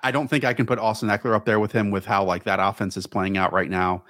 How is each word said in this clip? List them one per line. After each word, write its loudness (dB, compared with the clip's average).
I 0
don't 0
think 0
I 0
can 0
put 0
Austin -2
Eckler 0
up 0
there 2
with -2
him 0
with -2
how, 2
like, -2
that 0
offense -2
is -6
playing -2
out 0
right 0
now. 0